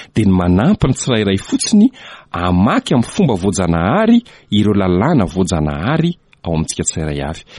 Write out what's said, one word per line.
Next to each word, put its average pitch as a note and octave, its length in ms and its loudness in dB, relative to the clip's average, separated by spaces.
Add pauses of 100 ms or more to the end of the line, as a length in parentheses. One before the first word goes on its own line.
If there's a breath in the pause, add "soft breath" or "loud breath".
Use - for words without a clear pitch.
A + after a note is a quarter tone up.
(140 loud breath)
dia G#2+ 120 2
ny F#2+ 120 4
manampy F#2+ 500 2
ny C3 60 2
tsirairay G#2 480 -2
fotsiny C4+ 480 2 (420 loud breath)
hamaky F#2 640 0
amin'ny A#2+ 160 0
fomba C#3+ 320 0
voajanahary G2 800 2 (300 loud breath)
ireo G#2 260 2
lalàna G2 480 2
voajanahary F2 880 -2 (300)
ao E2+ 120 -4
amintsika D#2+ 280 -4
tsirairay D2+ 380 -6
avy. D2 200 -8 (180 loud breath)